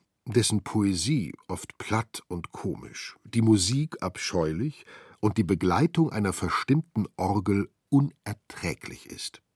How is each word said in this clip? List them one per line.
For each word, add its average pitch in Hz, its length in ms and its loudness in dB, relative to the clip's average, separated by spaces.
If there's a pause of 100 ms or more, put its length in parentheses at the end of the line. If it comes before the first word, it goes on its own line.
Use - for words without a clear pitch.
(260)
dessen 110 360 2
Poesie 98 720 0 (160)
oft - 300 -10
platt - 500 -4
und 87 220 -8
komisch, - 760 -10
die - 160 0
Musik 110 600 4
abscheulich 90 840 -4 (360)
und 104 180 2
die 107 60 2
Begleitung 101 680 2
einer 101 240 -2
verstimmten 113 720 0 (100)
Orgel 98 540 0 (180)
unerträglich - 1200 -2
ist. - 340 -14 (160)